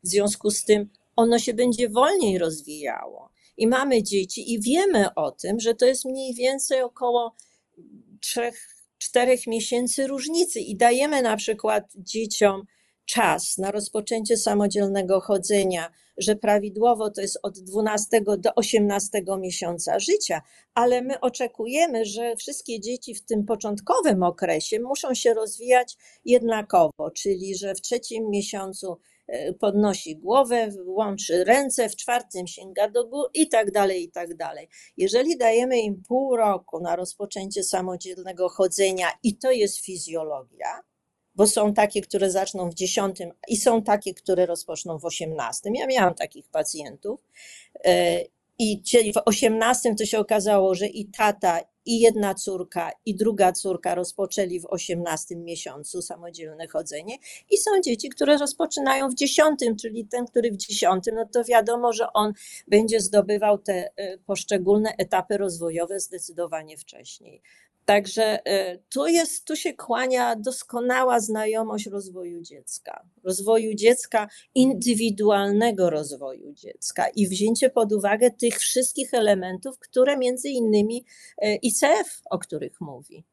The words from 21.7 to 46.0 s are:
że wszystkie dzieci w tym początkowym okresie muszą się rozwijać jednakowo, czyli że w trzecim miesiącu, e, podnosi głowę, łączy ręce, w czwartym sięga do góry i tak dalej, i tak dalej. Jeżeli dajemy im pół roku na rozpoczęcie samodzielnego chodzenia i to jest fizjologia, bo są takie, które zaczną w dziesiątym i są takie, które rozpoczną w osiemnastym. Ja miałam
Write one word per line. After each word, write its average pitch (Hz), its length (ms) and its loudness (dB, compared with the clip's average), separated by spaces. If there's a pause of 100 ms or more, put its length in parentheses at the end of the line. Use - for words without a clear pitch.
że 226 320 -4
wszystkie 233 440 -8
dzieci 233 340 -8
w - 80 -14
tym 208 220 -2
początkowym 208 760 0
okresie 175 580 0
muszą 262 340 -4
się 233 200 4
rozwijać 240 640 2 (280)
jednakowo, 220 920 4
czyli 190 420 -4
że 190 180 -6
w 190 60 -10
trzecim 226 500 -4
miesiącu, 196 680 -6 (300)
e, - 240 -6
podnosi 196 640 0
głowę, 233 520 2 (180)
łączy 190 580 -2
ręce, 247 440 2
w 214 80 -10
czwartym 240 500 -6
sięga 190 420 -4
do 233 160 -2
góry 254 300 -6
i 302 140 2
tak 220 220 2
dalej, 190 320 0
i 170 80 -12
tak 170 260 -10
dalej. 151 320 -12 (280)
Jeżeli 247 400 2
dajemy 240 440 4
im 202 280 -4
pół 254 280 0
roku 196 440 0
na 170 160 -2
rozpoczęcie 190 680 -8
samodzielnego 185 840 -4
chodzenia 190 600 2 (140)
i 202 140 0
to 262 140 0
jest 214 280 2
fizjologia, 160 1040 -8 (520)
bo 202 120 6
są 208 280 2
takie, 208 260 2
które 190 300 0
zaczną 185 400 -2
w 165 40 -16
dziesiątym 185 580 -4 (160)
i 233 80 -2
są 226 260 4
takie, 208 320 -2
które 180 320 0
rozpoczną 170 520 -8
w 156 60 -12
osiemnastym. 160 720 -6
Ja 269 120 -4
miałam 214 280 4